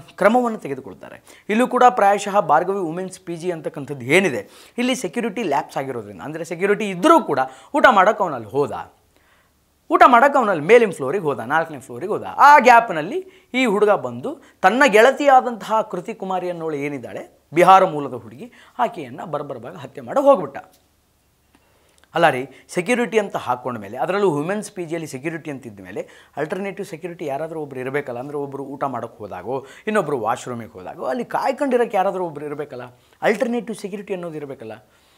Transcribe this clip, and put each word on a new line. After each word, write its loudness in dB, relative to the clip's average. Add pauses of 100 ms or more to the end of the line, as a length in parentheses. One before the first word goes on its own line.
(180)
ಕ್ರಮವನ್ನು 2
ತೆಗೆದುಕೊಳ್ತಾರೆ. -14
ಇಲ್ಲೂ 0
ಕೂಡ 2
ಪ್ರಾಯಶಃ 2
ಭಾರ್ಗವಿ 2
ವುಮೆನ್ಸ್ -8
ಪಿ -10
ಜಿ -6
ಅಂತಕ್ಕಂಥದ್ದು -10
ಏನಿದೆ, 0
ಇಲ್ಲಿ 0
ಸೆಕ್ಯೂರಿಟಿ -6
ಲ್ಯಾಪ್ಸ್ -4
ಆಗಿರೋದ್ರಿಂದ, -8
ಅಂದ್ರೆ -10
ಸೆಕ್ಯೂರಿಟಿ -2
ಇದ್ದರೂ 4
ಕೂಡ -4 (360)
ಊಟ 4
ಮಾಡೋಕೆ 4
ಅವನಲ್ಲಿ -6
ಹೋದ, -4 (1000)
ಊಟ 6
ಮಾಡೋಕೆ 6
ಅವನಲ್ಲಿ 0
ಮೇಲಿನ 6
ಫ್ಲೋರಿಗೆ -4
ಹೋದ, -2
ನಾಲ್ಕನೇ -4
ಫ್ಲೋರಿಗೆ -10
ಹೋದ. -6 (120)
ಆ 10
ಗ್ಯಾಪ್ನಲ್ಲಿ 2
ಈ 2
ಹುಡುಗ 2
ಬಂದು -2 (200)
ತನ್ನ 4
ಗೆಳತಿಯಾದಂತಹ 4
ಕೃತಿ -8
ಕುಮಾರಿ -6
ಅನ್ನೋಳು -6
ಏನಿದ್ದಾಳೆ, -10 (140)
ಬಿಹಾರ 8
ಮೂಲದ -4
ಹುಡುಗಿ, -14 (280)
ಆಕೆಯನ್ನು -6
ಬರ್ಬರವಾಗಿ -10
ಹತ್ಯೆ -16
ಮಾಡಿ -2
ಹೋಗ್ಬಿಟ್ಟ. 2 (1600)
ಅಲ್ಲ 6
ರೀ, -4 (180)
ಸೆಕ್ಯೂರಿಟಿ -2
ಅಂತ -4
ಹಾಕ್ಕೊಂಡ -6
ಮೇಲೆ, -12
ಅದರಲ್ಲೂ 0
ವುಮೆನ್ಸ್ -4
ಪಿ -10
ಜಿಯಲ್ಲಿ -8
ಸೆಕ್ಯೂರಿಟಿ -10
ಅಂತ -12
ಇದ್ದ -20
ಮೇಲೆ -12 (280)
ಆಲ್ಟರ್ನೇಟಿವ್ -8
ಸೆಕ್ಯೂರಿಟಿ -12
ಯಾರಾದರೂ -8
ಒಬ್ರು -10
ಇರಬೇಕಲ್ಲ? -6
ಅಂದರೆ -10
ಒಬ್ರು -8
ಊಟ -10
ಮಾಡೋಕ್ಕೆ -8
ಹೋದಾಗೋ, -10 (220)
ಇನ್ನೊಬ್ರು -2
ವಾಶ್‌ರೂಮಿಗೆ -6
ಹೋದಾಗೋ, -14
ಅಲ್ಲಿ -6
ಕಾಯ್ಕೊಂಡಿರೋಕ್ಕೆ -2
ಯಾರಾದರೂ 0
ಒಬ್ರು -10
ಇರಬೇಕಲ್ಲ? -10 (400)
ಆಲ್ಟರ್ನೇಟಿವ್ -2
ಸೆಕ್ಯೂರಿಟಿ -10
ಅನ್ನೋದು -10
ಇರಬೇಕಲ್ಲ? -14 (280)